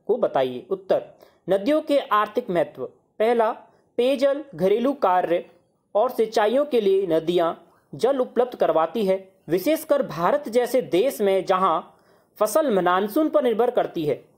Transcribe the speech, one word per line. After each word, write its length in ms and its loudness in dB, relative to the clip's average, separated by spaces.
को 100 0
बताइए। 520 -2
उत्तर, 340 -2
नदियों 320 0
के 180 0
आर्थिक 500 -2
महत्व, 360 -4
पहला, 320 2
पेयजल, 480 0
घरेलू 380 0
कार्य 560 0
और 140 2
सिंचाइयों 560 0
के 160 0
लिए 260 2
नदियां 460 0
जल 240 0
उपलब्ध 360 -2
करवाती 500 0
है, 280 -2
विशेषकर 540 0
भारत 460 -2
जैसे 320 0
देश 400 0
में 240 0
जहां 360 0
फसल 420 2
मानसून 480 2
पर 140 2
निर्भर 280 0
करती 340 -2
है। 200 -2